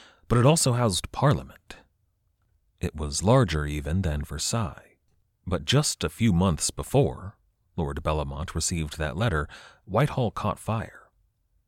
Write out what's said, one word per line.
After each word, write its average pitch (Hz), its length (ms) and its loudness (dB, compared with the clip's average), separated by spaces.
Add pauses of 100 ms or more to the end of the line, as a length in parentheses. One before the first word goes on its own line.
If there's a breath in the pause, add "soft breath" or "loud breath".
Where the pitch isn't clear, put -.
(300 loud breath)
but 113 80 4
it 120 80 6
also 143 280 4
housed 117 380 0
Parliament. - 640 0 (1040)
It - 160 -4
was 76 280 -4
larger 92 420 4
even 73 360 -2
than 73 220 0
Versailles. - 720 -6 (500)
But 82 180 -2
just - 380 2
a 80 60 -2
few 110 240 2
months 85 380 2
before 90 680 -2 (380)
Lord 73 260 -4
Bellamont 73 540 -4
received 80 420 -4
that 76 200 -4
letter, 82 300 0 (380 loud breath)
Whitehall 117 460 0
caught - 280 -4
fire. - 420 -8 (680)